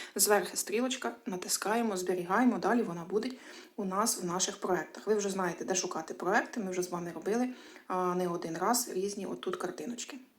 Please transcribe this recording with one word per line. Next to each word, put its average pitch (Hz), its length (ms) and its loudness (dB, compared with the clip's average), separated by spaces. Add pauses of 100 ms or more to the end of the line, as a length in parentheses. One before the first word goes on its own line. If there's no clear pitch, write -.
(140)
зверху 196 420 4
стрілочка, 247 600 -2 (100)
натискаємо, 214 720 0
зберігаємо. 185 640 4
Далі 208 240 4
вона 170 220 -4
буде 214 260 0 (460)
у 202 80 -2
нас 196 380 2
в - 20 -2
наших 185 360 0
проєктах. 180 460 -2
Ви 214 80 4
вже 202 160 0
знаєте, 180 340 -2
де 190 100 0
шукати 180 400 -2
проєкти. 233 460 0
Ми 190 100 -2
вже 185 120 0
з 180 80 -4
вами 175 240 -4
робили, 233 340 0 (380)
а, 180 280 2
не 180 140 2
один 165 300 -4
раз 214 300 2
різні 196 380 -4
отут - 300 -4
картиночки. 185 600 -6 (200)